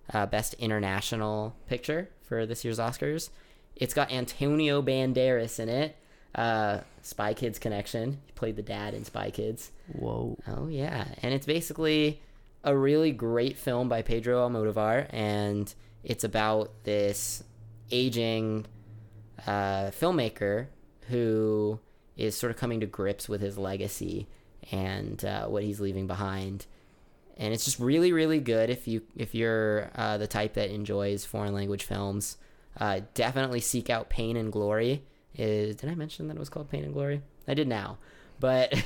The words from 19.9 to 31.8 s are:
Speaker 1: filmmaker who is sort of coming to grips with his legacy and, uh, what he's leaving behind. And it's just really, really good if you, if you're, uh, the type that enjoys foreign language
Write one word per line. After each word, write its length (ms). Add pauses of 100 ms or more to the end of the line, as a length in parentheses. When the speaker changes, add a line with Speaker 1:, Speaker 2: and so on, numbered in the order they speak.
Speaker 1:
filmmaker 760 (420)
who 720 (380)
is 180
sort 160
of 60
coming 240
to 60
grips 420
with 120
his 160
legacy 680 (440)
and, 520
uh, 240
what 160
he's 160
leaving 280
behind. 580 (720)
And 180
it's 120
just 140
really, 340
really 260
good 300
if 180
you, 140 (160)
if 160
you're, 600
uh, 220
the 100
type 260
that 160
enjoys 560
foreign 280
language 300